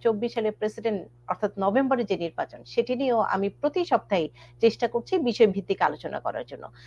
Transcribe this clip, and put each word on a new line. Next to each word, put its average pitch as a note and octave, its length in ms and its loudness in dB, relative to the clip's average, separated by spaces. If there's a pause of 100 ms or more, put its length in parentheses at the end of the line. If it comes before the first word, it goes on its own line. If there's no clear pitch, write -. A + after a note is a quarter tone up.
চব্বিশ A3+ 320 0
সালে G#3+ 180 0
প্রেসিডেন্ট G#3+ 560 -4 (200)
অর্থাৎ G3 320 -2
নভেম্বরে A#3+ 440 2
যে G3 140 -2
নির্বাচন, - 460 -6
সেটি A#3 320 -2
নিয়েও B3 240 0
আমি G3 300 0
প্রতি D4 360 -2
সপ্তাহে F3+ 440 0 (320)
চেষ্টা A3+ 260 4
করছি A#3+ 300 -2
বিষয়ভিত্তিক G#3 640 2
আলোচনা D3 380 -2
করার A#2 260 -6
জন্য। - 260 -14 (160)